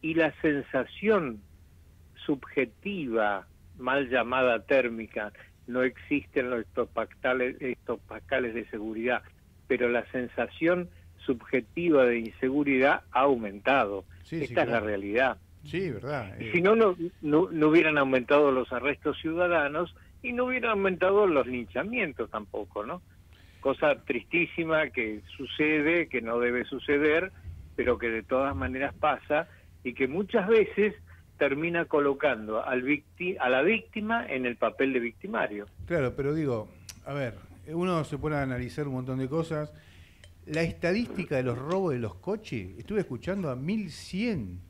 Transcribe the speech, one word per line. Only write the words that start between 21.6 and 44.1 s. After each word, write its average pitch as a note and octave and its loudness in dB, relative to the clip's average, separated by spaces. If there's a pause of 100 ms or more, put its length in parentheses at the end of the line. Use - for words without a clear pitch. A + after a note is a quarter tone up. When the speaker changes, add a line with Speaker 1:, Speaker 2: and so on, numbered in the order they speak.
Speaker 1:
tampoco, G#2 -8
¿no? F3 -8 (600)
Cosa C#3 2
tristísima D#3 -2
que G#2+ -4 (160)
sucede, D3+ 0
que B2 -2
no A#2 -2
debe B2 0
suceder, D3+ 2 (460)
pero A#2+ 2
que A#2 -2
de A2+ -4
todas C3+ 0
maneras C3 -4
pasa D3+ 0 (380)
y B2 -4
que C3 0
muchas F#3+ 0
veces G#3 4 (420)
termina D#3 0
colocando C3+ 2
al B2+ 0
victi-, D3 -2
a B2+ 0
la C3 4
víctima G#3+ 0
en B2+ -2
el A#2+ -2
papel C3 0
de B2+ 2
victimario. A2+ -4 (180)
Speaker 2:
Claro, C#3 0
pero C#3 -2
digo, C3 -2 (360)
a C#3 -8
ver, B2+ -4 (320)
uno E3+ 0
se D3 -6
pone D3+ -2
a C#3+ 0
analizar B2+ -4
un C3+ -4
montón C3 -4
de C3 -2
cosas. D#3 -4 (720)
La D3+ -2
estadística F3 -2
de C3 2
los A#2+ 0
robos E3 0
de B2 -2
los G#2+ -4
coches, C#3+ -8
estuve G#3 -4
escuchando F3 -4
a B2 -2
mil F3+ -4
cien. D#3+ -6 (100)